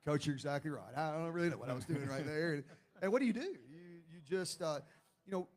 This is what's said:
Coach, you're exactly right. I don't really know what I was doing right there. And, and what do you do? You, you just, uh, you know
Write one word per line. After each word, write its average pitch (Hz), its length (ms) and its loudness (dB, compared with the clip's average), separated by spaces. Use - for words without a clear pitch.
Coach, 147 200 4
you're 147 100 2
exactly 143 360 -2
right. 113 240 -6
I 156 160 2
don't 165 200 -2
really 170 180 4
know 135 80 0
what 123 120 -6
I 127 40 2
was 127 120 -4
doing 143 220 0
right 135 180 -2
there. 156 280 2
And, 143 100 0
and 190 100 2
what 247 80 6
do 277 60 4
you 226 80 6
do? 226 60 0
You, 170 600 -8
you 170 160 -14
just, 180 340 0
uh, 156 180 0
you 190 60 -8
know 180 260 -2